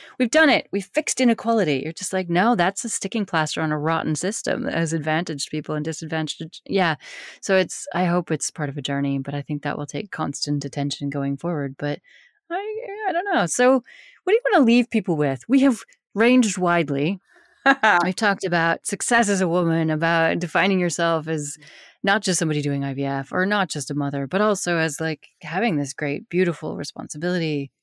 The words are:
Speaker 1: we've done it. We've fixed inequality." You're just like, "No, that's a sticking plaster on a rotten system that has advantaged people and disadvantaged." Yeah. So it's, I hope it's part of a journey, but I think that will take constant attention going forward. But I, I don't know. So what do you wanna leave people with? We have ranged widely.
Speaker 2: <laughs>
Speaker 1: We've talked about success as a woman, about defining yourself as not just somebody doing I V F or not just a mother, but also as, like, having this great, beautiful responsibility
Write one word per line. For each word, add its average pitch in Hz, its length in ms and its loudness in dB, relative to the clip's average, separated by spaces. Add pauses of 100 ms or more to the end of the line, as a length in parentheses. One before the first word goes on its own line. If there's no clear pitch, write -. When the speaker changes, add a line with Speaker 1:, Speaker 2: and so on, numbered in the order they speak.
(200)
Speaker 1:
we've 240 120 2
done 311 180 6
it. 226 220 2
We've 196 140 -2
fixed - 340 -2
inequality." 226 640 2
You're 160 100 -6
just - 200 -8
like, 185 160 -2
"No, 202 260 4
that's 180 300 0
a 226 40 -6
sticking 202 360 -4
plaster 160 360 -2
on 156 120 0
a 151 60 0
rotten 156 360 0
system - 480 -2
that - 100 -4
has 160 200 -2
advantaged 160 580 -4
people 156 240 -6
and 151 80 -4
disadvantaged." 160 800 -8
Yeah. 175 300 0 (460)
So 196 160 2
it's, 185 360 -2
I 180 120 0
hope 175 260 0
it's - 200 -4
part 147 180 -6
of 139 80 -8
a 143 40 -6
journey, 139 380 -2
but 139 140 -6
I 143 80 -4
think 147 220 -6
that - 140 -4
will 143 100 -8
take - 240 -8
constant 147 540 -4
attention 143 440 -4
going 139 280 -2
forward. 147 400 -4
But 147 220 -4 (500)
I, 415 260 -6 (320)
I 359 40 0
don't 349 220 -2
know. 220 140 2
So 254 260 4 (500)
what 370 80 0
do - 20 4
you 466 80 4 (100)
wanna 320 140 6
leave 233 240 4
people 190 280 0
with? 139 320 0
We 262 120 6
have 262 180 4 (360)
ranged 233 420 4
widely. 170 640 0 (460)
Speaker 2:
<laughs> 220 400 4
Speaker 1:
We've 185 100 -2
talked 202 300 0
about 165 420 0
success 233 400 2
as 196 140 2
a 185 60 2
woman, 165 420 2
about 165 500 2
defining 180 400 2
yourself 170 480 0
as 151 300 -4 (460)
not 202 180 2
just 180 180 0
somebody 156 220 0
doing 139 240 -2
I 139 80 -4
V 135 100 -4
F 139 300 -4
or 185 120 0
not 202 240 0
just 147 220 -8
a - 40 -6
mother, 139 320 -2
but 180 120 0
also 196 380 0
as, 160 240 -2
like, 160 260 -6 (140)
having 175 340 -2
this 143 180 -2
great, 147 360 -6
beautiful 175 480 -2
responsibility 151 920 -4 (140)